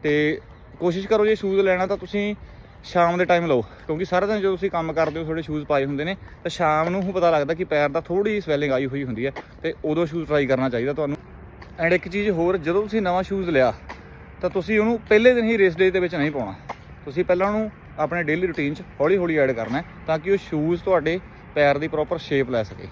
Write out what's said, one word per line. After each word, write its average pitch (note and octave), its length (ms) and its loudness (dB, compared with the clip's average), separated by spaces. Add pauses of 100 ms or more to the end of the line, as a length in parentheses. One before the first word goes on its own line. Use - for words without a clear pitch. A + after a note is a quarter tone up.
ਤੇ D3+ 360 0 (400)
ਕੋਸ਼ਿਸ਼ F3+ 280 -2
ਕਰੋ G#3+ 180 4
ਜੇ G#3+ 100 4
ਸ਼ੂਜ਼ G3 240 -2
ਲੈਣਾ F#3 280 2
ਤਾਂ G3+ 100 -2
ਤੁਸੀਂ G3+ 380 -4 (480)
ਸ਼ਾਮ F3 340 2
ਦੇ F3+ 80 2
ਟਾਈਮ E3+ 200 4
ਲਓ, C3+ 160 4
ਕਿਉਂਕਿ D#3+ 440 -6
ਸਾਰਾ F3+ 200 0
ਦਿਨ G#3 140 0
ਜਦੋਂ G3 120 0
ਤੁਸੀਂ F#3 200 -2
ਕੰਮ E3 220 -2
ਕਰਦੇ D#3 260 0
ਹੋ E3 40 -6
ਤੁਹਾਡੇ D#3+ 180 -4
ਸ਼ੂਜ਼ D3+ 240 -6
ਪਾਏ C#3+ 200 2
ਹੁੰਦੇ C#3 180 -4
ਨੇ, F#3 120 -4
ਤਾਂ - 340 -10
ਸ਼ਾਮ D#3+ 400 2
ਨੂੰ F#3 180 -2
ਉਹ G3 60 -4
ਪਤਾ F3 180 4
ਲੱਗਦਾ D3 220 2
ਕਿ E3 100 -4
ਪੈਰ D3 260 2
ਦਾ D3+ 120 -2
ਥੋੜ੍ਹੀ G3 300 0
ਜਿਹੀ G#3 100 -2
ਸਵੈਲਿੰਗ D3 300 0
ਆਈ C3+ 140 0
ਹੋਈ C#3 180 -4
ਹੁੰਦੀ A#2+ 220 -6
ਹੈ, C3+ 60 -2 (320)
ਤੇ E3 100 -4 (120)
ਉਦੋਂ D#3 200 2
ਸ਼ੂਜ਼ D#3+ 220 -6
ਟਰਾਈ D3 180 2
ਕਰਨਾ C3 240 2
ਚਾਹੀਦਾ B2 240 -2
ਤੁਹਾਨੂੰ। D3 240 -4 (680)
And E3+ 80 4
ਇੱਕ F3+ 140 0
ਚੀਜ਼ G3+ 220 -2
ਹੋਰ, F3 280 2
ਜਦੋਂ E3+ 260 0
ਤੁਸੀਂ G#3+ 180 -2
ਨਵਾਂ F#3 220 0
ਸ਼ੂਜ਼ F#3+ 260 -4
ਲਿਆ C3 240 4 (680)
ਤਾਂ F#3 80 0
ਤੁਸੀਂ F#3+ 300 0
ਉਹਨੂੰ A3 200 2 (100)
ਪਹਿਲੇ A3+ 240 8
ਦਿਨ A#3 120 2
ਹੀ A3+ 120 2
ਰੇਸ F#3 200 4
ਡੇ F#3+ 140 4
ਦੇ F#3 80 2
ਵਿੱਚ F3+ 160 -2
ਨਹੀਂ D3+ 160 0
ਪਾਉਣਾ। A2+ 240 -6 (500)
ਤੁਸੀਂ D3 200 -2
ਪਹਿਲਾਂ F3+ 220 2
ਉਹਨੂੰ G#3+ 240 -2 (280)
ਆਪਣੇ D#3+ 240 0
ਡੇਲੀ E3 240 0
ਰੂਟੀਨ D3+ 260 -2
'ਚ D#3 80 -10 (180)
ਹੌਲੀ E3 180 4
ਹੌਲੀ E3+ 200 0
ਐਡ C3+ 140 4
ਕਰਨਾ A2+ 260 -4
ਹੈ, E3+ 60 -4 (240)
ਤਾਂ D#3+ 120 0
ਕਿ E3+ 120 -2
ਉਹ G3 60 4
ਸ਼ੂਜ਼ E3 460 -2
ਤੁਹਾਡੇ E3+ 360 2 (360)
ਪੈਰ C#3+ 220 4
ਦੀ D3+ 100 -4
ਪ੍ਰੋਪਰ D3+ 300 -2
ਸ਼ੇਪ C3+ 320 -2
ਲੈ A#2+ 140 0
ਸਕੇ। F#2 280 -12